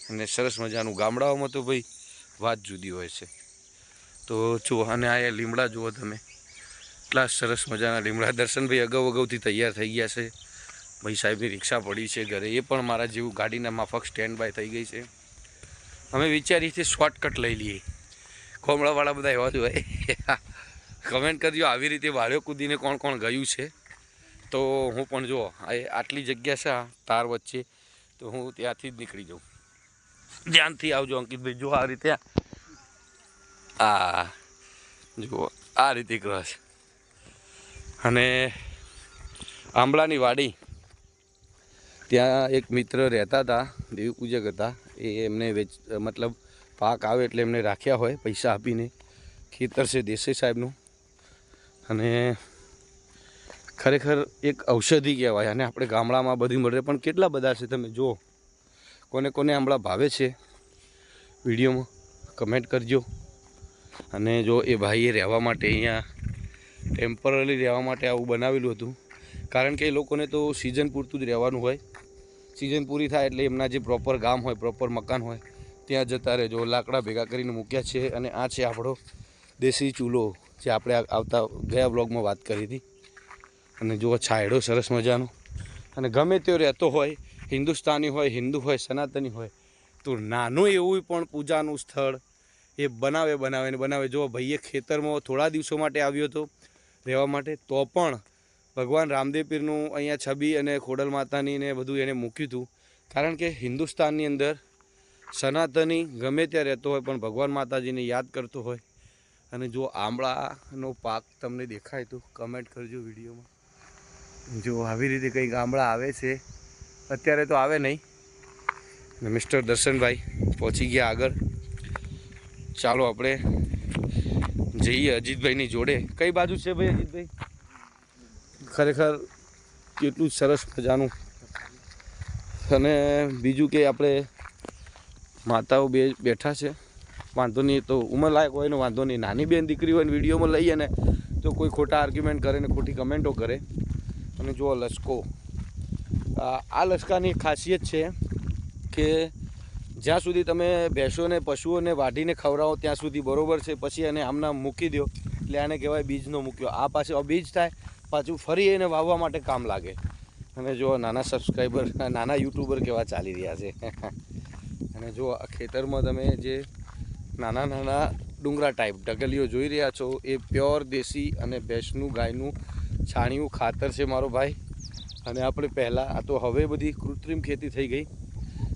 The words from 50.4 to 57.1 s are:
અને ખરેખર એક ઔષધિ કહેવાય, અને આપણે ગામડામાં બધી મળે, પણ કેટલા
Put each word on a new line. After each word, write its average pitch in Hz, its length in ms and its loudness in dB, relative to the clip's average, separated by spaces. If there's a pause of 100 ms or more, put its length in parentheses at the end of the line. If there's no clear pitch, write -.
અને 117 460 2 (1400)
ખરેખર 143 500 4 (160)
એક 143 260 0
ઔષધિ 139 460 4
કહેવાય, 113 320 2
અને 117 160 0
આપણે 127 220 -2
ગામડામાં 123 520 2
બધી 123 200 2
મળે, 123 240 2
પણ 139 160 0
કેટલા 175 300 2